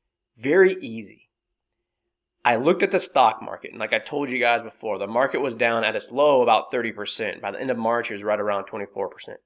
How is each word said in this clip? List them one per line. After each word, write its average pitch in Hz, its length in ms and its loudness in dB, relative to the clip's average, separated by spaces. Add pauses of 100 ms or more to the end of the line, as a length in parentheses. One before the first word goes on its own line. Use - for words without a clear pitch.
(380)
Very 185 440 4
easy. 113 480 -12 (1120)
I 120 120 2
looked 170 280 2
at 190 80 -2
the - 80 2
stock 117 420 2
market, - 300 -12
and - 80 -18
like 110 140 -2
I 113 60 0
told 143 300 -6
you 123 100 -4
guys 117 220 2
before, 107 360 -8
the 98 100 -4
market 123 320 0
was 127 160 -2
down 117 280 2
at 107 120 0
its 104 160 -6
low 139 300 4
about 113 300 4
thirty 117 200 -2
percent. 104 500 -6
By 101 100 -6
the - 100 -10
end 131 100 -2
of 120 60 0
March, 113 320 0
it 110 60 -6
was 101 80 -10
right 104 160 0
around 101 260 0
twenty-four 98 440 -6
percent. - 360 -16